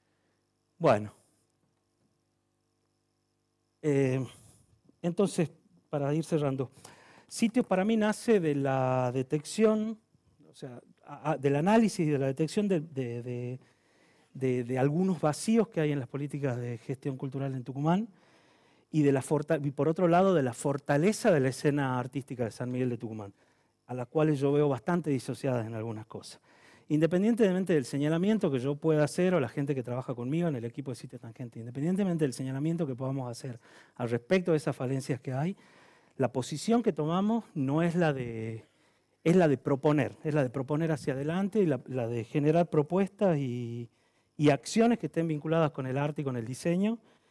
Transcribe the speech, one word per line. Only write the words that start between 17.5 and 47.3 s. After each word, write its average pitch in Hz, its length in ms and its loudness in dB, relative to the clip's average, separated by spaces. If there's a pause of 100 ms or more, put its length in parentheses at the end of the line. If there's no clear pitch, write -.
en 123 100 -8
Tucumán, 160 440 0 (800)
y, 156 120 2
de 139 100 6
la 135 80 4
forta-, 147 420 0
y 139 100 -4
por 143 160 0
otro 170 200 2
lado, 185 240 6
de 156 100 4
la 127 120 -2
fortaleza 147 760 0
de 151 100 6
la 131 80 2
escena 135 500 0
artística 123 460 -6
de 104 60 -4
San 127 200 -8
Miguel 127 180 -2
de 120 80 -2
Tucumán, 110 380 -10 (520)
a 127 80 -10
las 123 120 -8
cuales 151 320 2
yo 139 140 2
veo 147 160 4
bastante 160 420 0
disociadas 123 560 -2
en 113 80 -10
algunas 110 320 -8
cosas. - 340 -16 (480)
Independientemente 185 840 2
del 139 100 2
señalamiento 170 640 0
que 135 120 0
yo 143 160 -2
pueda 156 260 2
hacer, 180 320 2
o 165 60 4
la 117 80 0
gente 143 260 -4
que 131 80 -4
trabaja 123 320 -6
conmigo 143 320 -2
en 151 80 0
el 113 100 -6
equipo 131 280 -8
de - 20 -8
Sitio 123 240 -16
Tangente, 117 400 -14
independientemente 156 640 0
del 127 80 0
señalamiento 143 540 -2
que 131 80 -6
podamos 131 340 -4
hacer 120 300 -10 (380)
al 120 120 -4
respecto 175 440 2
de 151 60 4
esas 147 180 -2
falencias 135 440 -4
que 135 120 -8
hay, 156 240 -2 (600)
la 123 160 0
posición 214 520 0
que 190 80 2
tomamos 190 520 0 (100)
no 143 280 0
es 170 140 0
la 160 160 2
de, 113 520 -6 (600)
es 165 100 6
la 175 140 6
de 131 100 4
proponer, 139 640 0
es 151 100 -2
la 147 120 2
de 123 40 -2
proponer 147 440 -2
hacia 139 220 -4
adelante 180 440 -2
y 190 80 4
la, 135 200 0
la 127 200 -4
de 117 160 -4
generar 156 480 2
propuestas 175 680 0
y, 120 540 -6 (460)
y 147 140 6
acciones 226 500 2
que 156 60 -6
estén 165 200 -2
vinculadas 156 460 0
con 131 160 -6
el 131 100 -2
arte 147 240 -2
y - 20 -6
con 127 120 -2
el 113 100 -4
diseño, 180 540 -2 (300)